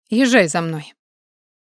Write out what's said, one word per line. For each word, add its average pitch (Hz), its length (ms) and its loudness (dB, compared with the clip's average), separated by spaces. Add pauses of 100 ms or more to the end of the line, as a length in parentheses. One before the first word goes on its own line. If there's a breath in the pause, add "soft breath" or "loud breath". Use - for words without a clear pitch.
(100)
Езжай 233 380 2
за 170 120 -4
мной». 160 340 -10 (760)